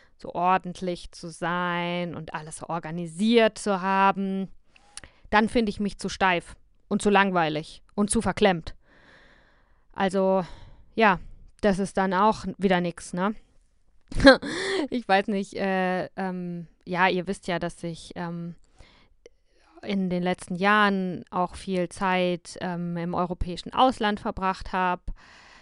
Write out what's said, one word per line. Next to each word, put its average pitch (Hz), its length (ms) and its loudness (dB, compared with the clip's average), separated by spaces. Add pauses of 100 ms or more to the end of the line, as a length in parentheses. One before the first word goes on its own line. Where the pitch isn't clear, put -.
(160)
so - 160 -12
ordentlich 180 800 -2
zu - 200 -14
sein 175 840 -2
und 160 180 -10
alles 156 260 -12
so - 100 -12
organisiert 175 880 2
zu 196 220 -2
haben, 196 680 0 (840)
dann 214 180 4
finde 220 220 2
ich 202 100 -8
mich 202 180 -4
zu 196 100 -6
steif 185 460 0 (340)
und 156 140 -2
zu 208 80 4
langweilig 180 720 2 (120)
und 202 160 0
zu 233 100 0
verklemmt. 185 540 2 (1160)
Also, 190 540 2 (480)
ja, 202 260 4 (400)
das 190 180 2
ist 196 180 -4
dann 190 180 2
auch 202 320 2 (120)
wieder 180 220 2
nix, - 320 -6
ne? 190 220 0 (800)
<laughs> 262 280 8 (480)
Ich 247 180 -6
weiß 196 220 2
nicht, 202 280 -4
äh, 185 500 -2 (100)
ähm, 180 500 -8 (200)
ja, 175 220 2
ihr 175 180 0
wisst 196 220 -8
ja, 175 100 0
dass 175 260 -6
ich, 165 300 -10
ähm, 170 400 -8 (1300)
in 196 260 -2
den 180 140 0
letzten 180 320 -4
Jahren 196 760 2
auch 180 240 -2
viel 180 360 -4
Zeit, 180 680 -2
ähm, 175 360 -6
im 170 180 -4
europäischen 175 600 -4
Ausland 226 440 2
verbracht 190 540 -6
hab, 185 400 -2 (500)